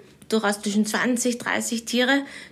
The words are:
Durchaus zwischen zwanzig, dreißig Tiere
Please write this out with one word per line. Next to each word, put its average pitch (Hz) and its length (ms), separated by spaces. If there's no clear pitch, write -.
Durchaus 208 320
zwischen 208 240
zwanzig, 233 540
dreißig 220 480
Tiere 254 380